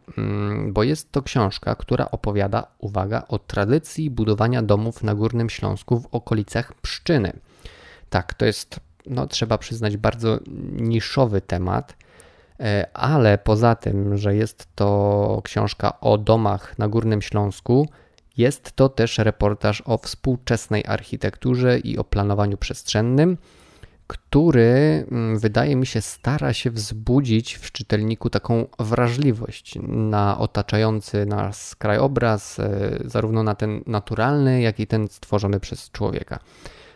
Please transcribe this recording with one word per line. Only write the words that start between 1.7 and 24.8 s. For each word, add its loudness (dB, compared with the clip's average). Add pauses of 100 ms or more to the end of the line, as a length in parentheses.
która -2
opowiada, -2 (120)
uwaga, -4
o -2
tradycji -2
budowania 2
domów 0
na 0
Górnym 0
Śląsku -2
w -12
okolicach -4
Pszczyny. -2 (800)
Tak, -2
to 0
jest, -2 (260)
no, -4
trzeba -2
przyznać, -4
bardzo 0 (340)
niszowy 0
temat, -4 (640)
e, 0
ale 4
poza 4
tym, 0
że 2
jest -4
to 2
książka -2
o 4
domach 0
na 0
Górnym 0
Śląsku, 0 (480)
jest 0
to 4
też 0
reportaż 0
o 0
współczesnej -2
architekturze 0
i -4
o -2
planowaniu 0
przestrzennym, 0 (720)
który, 4